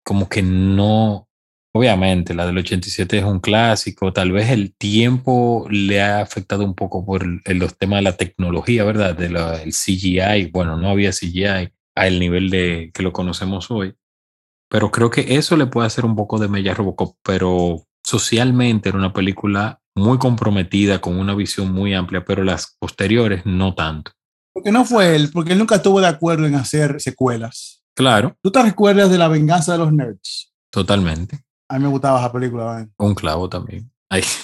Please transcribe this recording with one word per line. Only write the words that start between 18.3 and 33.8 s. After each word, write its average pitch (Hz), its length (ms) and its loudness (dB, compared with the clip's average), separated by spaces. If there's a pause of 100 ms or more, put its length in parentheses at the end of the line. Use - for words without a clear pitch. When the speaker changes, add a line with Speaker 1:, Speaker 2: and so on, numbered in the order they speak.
Speaker 1:
era 92 100 -2
una 95 120 0
película 101 720 -2 (140)
muy 110 220 4
comprometida, 101 840 0
con 90 180 -4
una 98 160 -2
visión 95 380 -4
muy 98 200 -2
amplia, 90 300 -4
pero 98 220 -2
las 90 340 -4
posteriores 98 680 0
no 92 300 0
tanto. 78 360 -6 (420)
Speaker 2:
Porque 196 180 -4
no 247 140 4
fue 190 300 4
él, 151 180 2
porque 170 200 -2
él 190 60 4
nunca 220 160 2
estuvo 196 240 4
de 190 80 4
acuerdo 165 380 0
en 143 100 2
hacer 139 460 -2
secuelas. 120 840 -6 (120)
Speaker 1:
Claro. 123 460 2
Speaker 2:
¿Tú 190 100 0
te 262 120 6
recuerdas 202 460 4
de 185 80 6
La 170 100 4
Venganza 160 460 2
de 170 60 0
los 160 120 2
Nerds? - 600 -4 (180)
Speaker 1:
Totalmente. 92 720 -2 (260)
Speaker 2:
A 135 80 -4
mí 135 60 0
me 143 60 0
gustaba 135 300 2
esa 123 120 -2
película, 120 340 -4
man. 113 320 -8
Speaker 1:
Un 104 160 2
clavo 85 360 -4
también. 87 420 -10 (180)